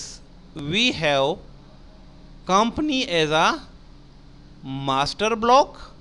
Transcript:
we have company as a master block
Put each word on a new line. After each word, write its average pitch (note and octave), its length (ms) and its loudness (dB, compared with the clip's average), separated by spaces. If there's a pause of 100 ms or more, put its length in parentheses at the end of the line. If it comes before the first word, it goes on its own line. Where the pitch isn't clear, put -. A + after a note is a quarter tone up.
(560)
we F3 360 0
have D3 460 0 (1080)
company B3+ 640 0
as D#3+ 240 0
a D#3+ 160 4 (1160)
master C#3 720 -2
block A#3+ 440 4 (220)